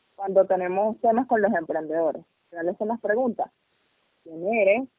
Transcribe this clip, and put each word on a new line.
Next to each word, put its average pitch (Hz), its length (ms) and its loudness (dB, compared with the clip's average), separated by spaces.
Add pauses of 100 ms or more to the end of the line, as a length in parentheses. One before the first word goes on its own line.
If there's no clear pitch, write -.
(140)
cuando 190 320 2
tenemos 190 540 -2
temas 233 260 2
con - 160 2
los 208 100 2
emprendedores. 160 720 -2 (260)
¿Cuáles 170 280 -6
son 214 100 -4
las 226 120 -4
preguntas? 220 500 -2 (720)
¿Quién 165 320 -10
eres? 226 340 2 (100)